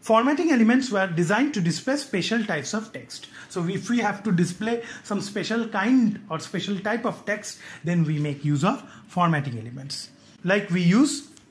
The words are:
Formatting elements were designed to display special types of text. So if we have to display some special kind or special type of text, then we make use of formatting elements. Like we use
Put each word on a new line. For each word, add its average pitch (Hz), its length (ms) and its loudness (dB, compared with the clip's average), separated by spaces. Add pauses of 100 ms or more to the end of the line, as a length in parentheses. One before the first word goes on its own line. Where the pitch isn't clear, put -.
Formatting 285 500 4
elements 247 400 4
were 190 160 2
designed 190 460 2
to 208 80 -2
display 170 340 0
special 226 480 -2
types 160 300 -6
of 214 180 -6
text. - 360 -16 (220)
So 175 200 -4
if 190 200 -6
we 240 100 2
have 202 240 -2
to 214 100 0
display 214 500 0 (200)
some 202 180 -4
special 220 440 -4 (100)
kind 214 440 2 (100)
or 160 100 -4
special 196 380 -4 (100)
type 233 180 -2
of - 200 -6
text, 208 340 -6 (260)
then 170 180 2
we 151 160 0
make 147 240 -4
use 147 220 2
of 247 180 0 (240)
formatting 147 500 0
elements. 127 520 -12 (340)
Like 202 280 0
we 180 100 2
use 202 480 4 (220)